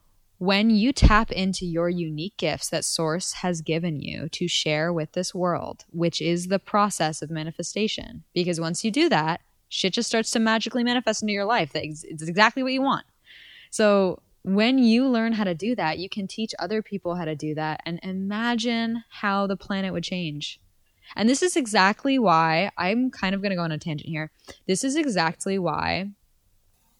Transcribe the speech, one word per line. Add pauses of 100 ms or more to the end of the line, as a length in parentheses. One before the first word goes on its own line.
(380)
when
you
tap
into
your
unique
gifts
that
Source
has
given
you
to
share
with
this
world,
which
is
the
process
of
manifestation, (120)
because
once
you
do
that, (280)
shit
just
starts
to
magically
manifest
into
your
life.
That
ex-,
it's
exactly
what
you
want. (640)
So (220)
when
you
learn
how
to
do
that,
you
can
teach
other
people
how
to
do
that,
and
imagine
how
the
planet
would
change. (560)
And
this
is
exactly
why,
I'm
kind
of
gonna
go
on
a
tangent
here. (380)
This
is
exactly
why (880)